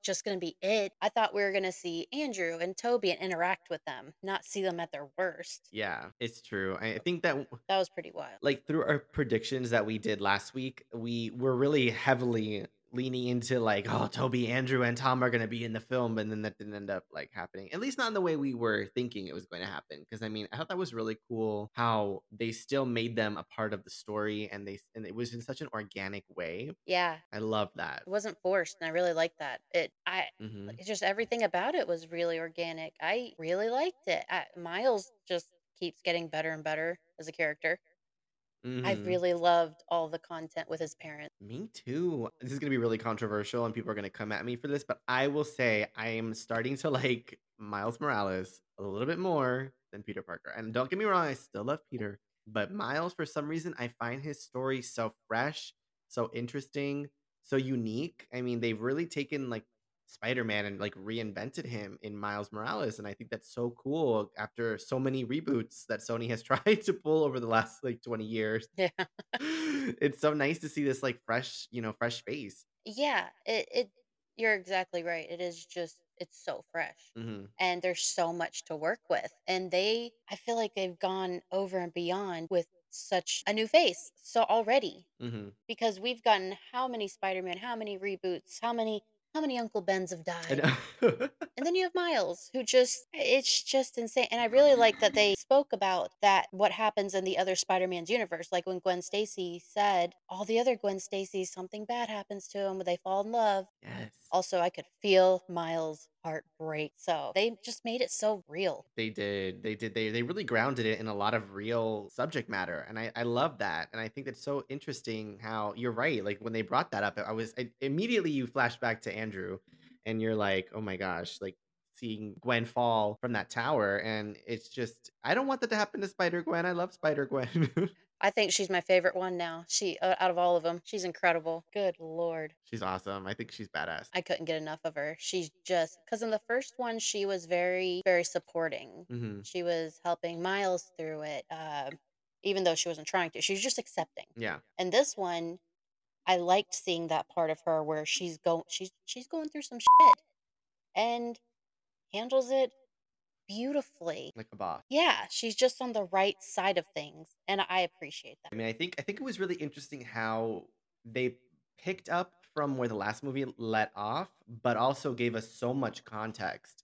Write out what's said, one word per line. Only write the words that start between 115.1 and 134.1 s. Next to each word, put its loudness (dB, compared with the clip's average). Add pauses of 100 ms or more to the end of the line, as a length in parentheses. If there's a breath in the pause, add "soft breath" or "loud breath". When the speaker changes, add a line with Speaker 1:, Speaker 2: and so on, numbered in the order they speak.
Speaker 2:
how, -4
you're 0
right. 0
Like, -2
when -6
they 0
brought 0
that 0
up, 0
I -4
was, -4
I, -6 (100)
immediately 2
you 0
flash 0
back -2
to -4
Andrew -6 (480 loud breath)
and 0
you're 2
like, 2
"Oh -6
my -4
gosh," -4
like, -8 (400)
seeing -8
Gwen 2
fall 2
from -4
that -2
tower. 2
And -4
it's -6
just, -8 (120)
I 2
don't 2
want -2
that -2
to 2
happen 0
to -4
Spider-Gwen. 0
I 0
love -2
Spider-Gwen. 2 (120)
<laughs> -20
Speaker 1:
I 6
think 2
she's 0
my 2
favorite 4
one -2
now. -4
She, 0
uh, 4
out 4
of 0
all 6
of 2
'em, 0
she's -4
incredible. 0 (100)
Good 0
Lord. -4 (100)
Speaker 2:
She's -8
awesome. -4
I -4
think -8
she's -12
badass. -6